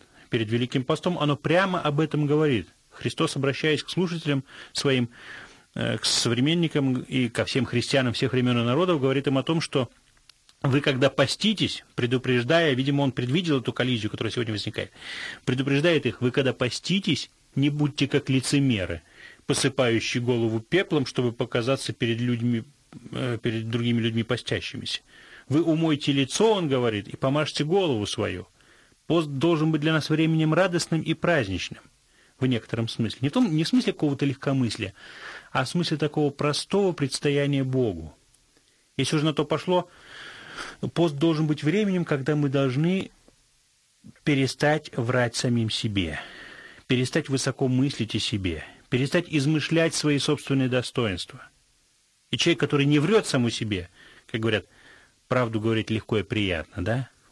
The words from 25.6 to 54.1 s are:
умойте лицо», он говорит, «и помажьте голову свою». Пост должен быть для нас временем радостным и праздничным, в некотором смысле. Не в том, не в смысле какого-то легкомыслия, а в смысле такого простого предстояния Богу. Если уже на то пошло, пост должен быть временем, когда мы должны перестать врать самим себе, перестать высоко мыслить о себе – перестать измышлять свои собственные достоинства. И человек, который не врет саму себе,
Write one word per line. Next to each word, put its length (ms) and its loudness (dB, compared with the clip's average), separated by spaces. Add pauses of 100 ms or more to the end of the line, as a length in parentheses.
умойте 500 2
лицо», 420 2
он 140 0
говорит, 400 0
«и 80 -14
помажьте 480 0
голову 420 0
свою». 420 -4 (580)
Пост 220 2
должен 420 2
быть 120 0
для 100 2
нас 160 0
временем 460 2
радостным 480 2
и 100 -2
праздничным, 680 -2 (580)
в 60 2
некотором 420 -2
смысле. 320 -4
Не 80 0
в 40 -6
том, 220 2
не 100 2
в 40 -4
смысле 240 2
какого-то 320 0
легкомыслия, 720 -2 (580)
а 120 0
в 40 -8
смысле 300 -2
такого 320 0
простого 600 0
предстояния 720 0
Богу. 540 -2 (800)
Если 200 0
уже 100 2
на 80 0
то 100 0
пошло, 460 0 (1040)
пост 220 2
должен 300 2
быть 160 -2
временем, 440 0
когда 300 0
мы 120 2
должны 600 0 (1120)
перестать 720 0
врать 400 0
самим 320 0
себе, 520 -2 (640)
перестать 420 0
высоко 400 0
мыслить 460 0
о 40 -2
себе – 460 -4 (240)
перестать 400 0
измышлять 680 0
свои 240 2
собственные 520 0
достоинства. 720 -2 (880)
И 80 -2
человек, 220 2
который 260 2
не 120 6
врет 280 4
саму 240 2
себе, 400 -4 (400)